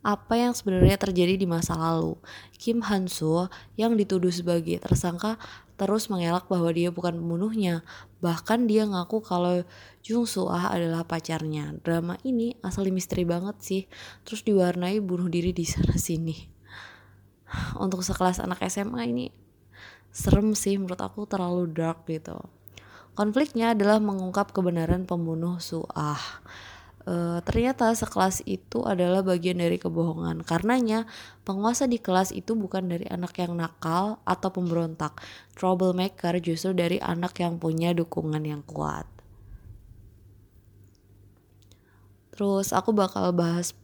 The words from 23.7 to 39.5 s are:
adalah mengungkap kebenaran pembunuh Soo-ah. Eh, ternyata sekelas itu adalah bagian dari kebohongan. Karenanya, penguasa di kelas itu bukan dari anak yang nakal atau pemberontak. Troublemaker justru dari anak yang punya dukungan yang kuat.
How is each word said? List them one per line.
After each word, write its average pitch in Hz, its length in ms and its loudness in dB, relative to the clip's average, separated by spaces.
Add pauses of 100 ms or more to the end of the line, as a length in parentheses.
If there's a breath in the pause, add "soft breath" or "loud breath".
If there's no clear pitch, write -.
adalah 208 240 6
mengungkap 196 560 0
kebenaran 175 500 2
pembunuh 170 540 -2
Soo-ah. - 840 -6 (680 loud breath)
Eh, 170 400 -2
ternyata 233 480 2
sekelas 190 560 0
itu 196 320 -4
adalah 180 400 2
bagian 180 400 0
dari 170 160 2
kebohongan. 165 640 -2
Karenanya, 220 640 2 (400 loud breath)
penguasa 220 400 0
di 240 160 0
kelas 190 320 2
itu 220 240 -4
bukan 185 320 -2
dari 170 160 -4
anak 180 320 -6
yang 175 160 -2
nakal 170 720 -2
atau 185 240 0
pemberontak. 165 720 -2 (320 loud breath)
Troublemaker 185 880 2
justru 170 320 0
dari 175 240 2
anak 175 400 -2
yang 170 240 0
punya 165 320 2
dukungan 160 480 -2
yang 151 240 -6
kuat. - 400 -4 (3250 soft breath)